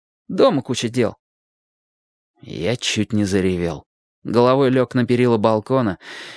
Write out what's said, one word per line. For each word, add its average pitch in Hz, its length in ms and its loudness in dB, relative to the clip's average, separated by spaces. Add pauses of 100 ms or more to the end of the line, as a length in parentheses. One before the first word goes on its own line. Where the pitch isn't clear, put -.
(280)
Дома 185 340 2
куча 120 260 -4
дел». 110 280 -2 (1200)
Я 107 360 -6
чуть - 360 -4
не 104 120 2
заревел. 92 600 -2 (400)
Головой 127 460 2
лег 127 240 0
на 123 120 2
перила 120 320 2
балкона 110 600 0 (380)